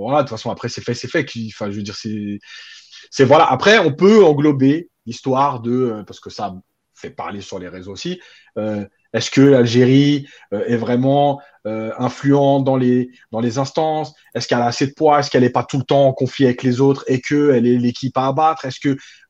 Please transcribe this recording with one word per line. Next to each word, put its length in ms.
voilà, 160
de 80
toute 100
façon, 140
après, 180
c'est 120
fait, 120
c'est 160
fait. 160
Qui, 260
enfin, 200
je 60
veux 40
dire, 140
c'est, 420
c'est, 160
voilà. 260
Après, 280
on 120
peut 320
englober 680
l'histoire 540
de, 100
euh, 320
parce 160
que 100
ça 240
fait 160
parler 320
sur 160
les 100
réseaux 260
aussi, 280
euh, 260
est-ce 160
que 120
l'Algérie, 840
euh, 140
est 100
vraiment, 640
euh, 300
influente 680
dans 140
les, 320
dans 100
les 160
instances ? 560
Est-ce 120
qu'elle 140
a 60
assez 200
de 60
poids ? 260
Est-ce 100
qu'elle 120
n'est 80
pas 140
tout 160
le 40
temps 220
en 80
conflit 320
avec 180
les 160
autres 280
et 120
qu'elle 480
est 100
l'équipe 400
à 100
abattre ? 360
Est-ce 160
que 180